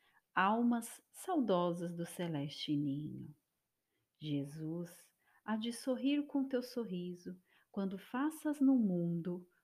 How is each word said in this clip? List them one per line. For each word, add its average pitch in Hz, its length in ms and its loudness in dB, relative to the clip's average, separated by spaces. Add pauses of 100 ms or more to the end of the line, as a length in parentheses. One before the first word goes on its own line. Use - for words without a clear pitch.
(360)
almas 233 640 2 (100)
saudosas 175 840 2
do 170 100 -4
celeste 151 720 -4
ninho. 147 580 -4 (880)
Jesus 156 720 -4 (520)
há 220 140 -2
de 233 160 -4
sorrir 269 540 0
com 269 200 0
teu 254 140 0
sorriso, 180 760 -6 (360)
quando 196 260 -4
faças 294 640 -2
no 269 160 8
mundo 175 680 2 (180)